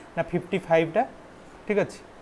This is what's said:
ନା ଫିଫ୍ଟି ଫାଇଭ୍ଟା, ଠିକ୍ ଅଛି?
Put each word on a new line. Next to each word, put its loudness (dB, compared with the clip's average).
ନା 0
ଫିଫ୍ଟି -2
ଫାଇଭ୍ଟା, 4
ଠିକ୍ 2
ଅଛି? -2